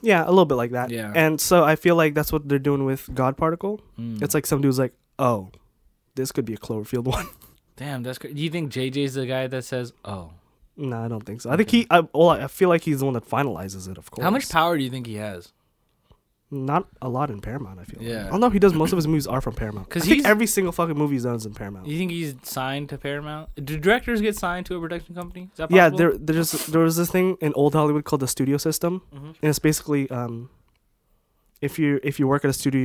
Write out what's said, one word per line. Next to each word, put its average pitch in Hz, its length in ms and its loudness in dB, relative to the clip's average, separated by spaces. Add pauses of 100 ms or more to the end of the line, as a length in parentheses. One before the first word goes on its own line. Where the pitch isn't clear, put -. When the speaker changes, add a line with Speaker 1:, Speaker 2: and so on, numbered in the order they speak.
Speaker 1:
yeah, 190 220 4
a - 60 0
little 185 160 8
bit 143 100 2
like 120 160 0
that. 123 200 -4
Speaker 2:
Yeah. 110 240 -6
Speaker 1:
And 156 260 4
so 175 240 6
I 156 100 6
feel 170 200 4
like 156 180 4
that's 147 180 0
what 147 160 -2
they're 139 120 2
doing 139 260 0
with 131 300 -4
God 131 200 2
Particle. 170 460 -2 (180)
Speaker 2:
Mm. 113 220 -8
Speaker 1:
It's 139 140 -2
like 147 100 0
some 143 160 0
dude's 135 180 2
like, 127 140 -2 (260)
"Oh, 110 300 0 (640)
this 131 160 -4
could 127 140 -4
be 110 80 -8
a 104 40 -8
Cloverfield 117 480 -6
<laughs> 131 120 0
one." - 100 -6 (480)
Speaker 2:
Damn, 135 280 -8
that's 127 160 -8
cra-, 131 140 -14
do 147 80 -6
you 160 100 -2
think 160 200 -4
J 131 200 -2
J's 139 240 -2
the 131 100 -4
guy 131 220 -2
that 131 180 -6
says, 123 260 -6 (140)
"Oh"? 92 240 -10 (480)
Speaker 1:
No, 127 260 -6
I 117 60 -4
don't 113 160 -8
think 110 160 -12
so. 117 80 -6
I 147 80 2
think 214 120 4
Speaker 2:
Okay. 240 100 4
Speaker 1:
he, 226 120 0
I, 165 220 0
well, 165 160 6
I 135 180 0
feel 180 220 0
like 170 140 2
he's 143 160 -2
the 135 60 -2
one 135 100 -2
that 110 120 -8
finalizes 95 640 -6
it, 85 60 -12
of - 120 -20
course. 120 140 -8
Speaker 2:
How 175 80 2
much 269 180 -2
power 165 280 2
do 139 60 0
you 131 60 -4
think 127 180 -10
he 110 80 -10
has? 104 360 -10 (1000)
Speaker 1:
Not 143 380 -2 (140)
a 131 80 -6
lot 131 220 -2
in 101 100 -12
Paramount, 104 380 -10
I 85 40 -18
feel - 160 -16
like. 113 80 -12
Speaker 2:
Yeah. 107 240 -6
Speaker 1:
Oh, 180 60 0
no, 233 140 4
he 196 80 4
does, 190 140 8
most 160 180 2
of 190 60 2
his 156 100 2
movies 156 180 2
are 127 160 -2
from 113 140 -6
Paramount. 104 340 -8
Speaker 2:
'Cause 170 140 -2
Speaker 1:
I - 20 -2
think 240 120 6
Speaker 2:
he's 285 80 2
Speaker 1:
every 214 200 4
single 185 260 0
fucking 165 240 -2
movie 147 200 0
he's 120 80 -2
done 123 120 -2
is 110 120 -8
in 104 80 -12
Paramount. 98 320 -12
Speaker 2:
You 151 100 -4
think 175 140 -4
he's 160 320 -6
signed 139 460 -6
to 143 100 -10
Paramount? 151 500 -8 (160)
Do 151 120 -6
directors 220 440 2
get 208 140 0
signed 180 320 -6
to 180 80 -6
a 175 40 -6
production 170 360 -10
company? 180 360 -14
Is - 60 -20
that 160 140 -6
Speaker 1:
Yeah, 180 180 10
Speaker 2:
possible? - 80 0
Speaker 1:
there, 170 200 4 (180)
there's, 165 160 0 (160)
there 160 160 4
was 160 120 4
this 170 140 0
thing 185 320 2
in 147 120 0
old 143 200 4
Hollywood 151 300 2
called 147 180 -2
the 131 60 -2
studio 139 300 0
system, 170 440 -2 (120)
Speaker 2:
Mm-hmm. 139 120 -16
Speaker 1:
and 156 240 -2
it's 143 80 2
basically, 147 540 0
um, 120 380 -8 (1120)
if 147 200 -4
you, 143 240 2
if 143 160 -2
you 135 80 4
work 143 180 2
at 139 60 2
a - 20 0
studio, 135 320 0